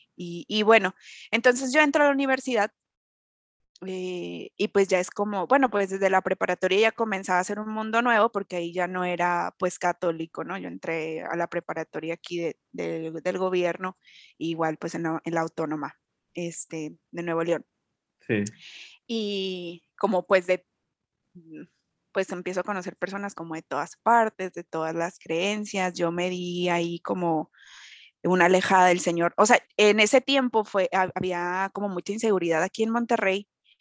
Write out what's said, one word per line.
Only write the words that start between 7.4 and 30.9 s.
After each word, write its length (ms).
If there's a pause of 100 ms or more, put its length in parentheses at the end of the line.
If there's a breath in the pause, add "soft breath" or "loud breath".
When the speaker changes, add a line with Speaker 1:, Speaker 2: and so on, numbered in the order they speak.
Speaker 1:
a 40
ser 160
un 120
mundo 300
nuevo 300
porque 240
ahí 160
ya 160
no 160
era, 540
pues, 200
católico, 640
¿no? 140
Yo 100
entré 540
a 140
la 120
preparatoria 640
aquí 240
de, 200 (140)
de, 380 (120)
del 160
gobierno, 600 (400 soft breath)
igual, 400
pues, 160
en 100
la, 200
en 100
la 80
autónoma, 520 (400)
este, 640 (140)
de 120
Nuevo 220
León. 220 (540)
Speaker 2:
Sí. 320 (540 loud breath)
Speaker 1:
Y 800 (140)
como, 280
pues, 200
de, 200 (1500)
pues, 200
empiezo 280
a 40
conocer 320
personas 380
como 200
de 80
todas 400
partes, 520
de 100
todas 300
las 240
creencias. 760
Yo 180
me 180
di 380
ahí 320
como 500 (760 loud breath)
una 220
alejada 420
del 120
Señor. 380
O 80
sea, 140 (180)
en 220
ese 220
tiempo 420
fue, 280